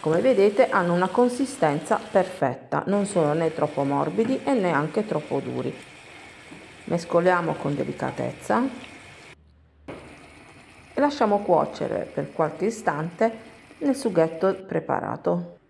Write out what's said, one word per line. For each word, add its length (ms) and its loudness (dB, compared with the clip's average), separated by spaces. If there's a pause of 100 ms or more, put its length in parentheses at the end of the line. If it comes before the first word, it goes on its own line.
Come 200 2
vedete 480 4
hanno 240 2
una 160 2
consistenza 880 0
perfetta, 880 -2
non 200 0
sono 260 2
né 200 0
troppo 300 -2
morbidi 640 0
e 80 0
neanche 520 2
troppo 360 -2
duri. 340 -6 (1080)
Mescoliamo 720 2
con 200 -2
delicatezza 960 -2 (2250)
e 60 0
lasciamo 420 2
cuocere 680 0
per 200 -4
qualche 340 -2
istante 880 -2 (240)
nel 180 0
sughetto 580 2 (100)
preparato. 960 -4 (120)